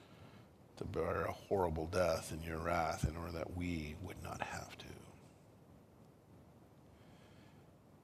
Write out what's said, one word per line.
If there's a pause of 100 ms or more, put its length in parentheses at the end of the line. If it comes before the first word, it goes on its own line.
(760)
to
bear
a
horrible
death
in
your
wrath
in
order
that
we
would
not
have
to. (3250)